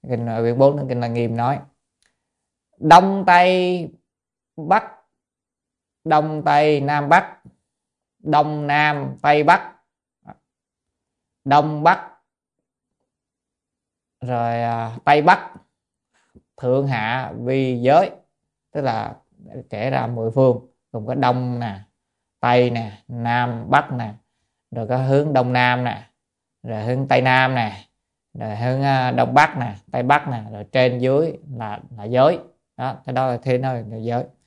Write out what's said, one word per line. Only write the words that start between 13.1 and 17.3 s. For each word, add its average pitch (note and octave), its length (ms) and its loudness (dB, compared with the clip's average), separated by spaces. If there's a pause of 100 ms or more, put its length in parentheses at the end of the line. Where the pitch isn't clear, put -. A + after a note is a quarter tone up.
rồi, A#2 420 -4
à, A#2 280 -4 (140)
Tây D3+ 180 4
Bắc, F3+ 280 4 (1040)
thượng C3 300 0
hạ B2 460 -2 (120)